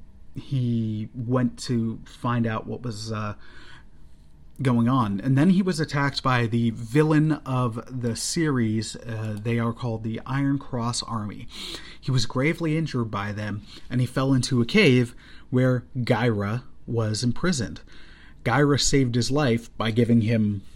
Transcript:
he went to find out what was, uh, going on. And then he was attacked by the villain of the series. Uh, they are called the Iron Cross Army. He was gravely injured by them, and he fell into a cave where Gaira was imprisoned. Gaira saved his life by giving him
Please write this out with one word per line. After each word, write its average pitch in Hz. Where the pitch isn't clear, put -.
he 117
went 123
to 113
find 120
out 110
what 113
was, 110
uh, 107
going 120
on. 107
And 135
then 160
he 185
was 175
attacked 143
by 123
the 117
villain 151
of 127
the 117
series. 117
Uh, 110
they 117
are 117
called 113
the 110
Iron 139
Cross 120
Army. 107
He -
was 131
gravely 156
injured 127
by 104
them, 104
and 127
he 127
fell 135
into 123
a 113
cave 127
where 127
Gaira 113
was 110
imprisoned. 123
Gaira 139
saved 131
his 120
life 127
by 110
giving 117
him 104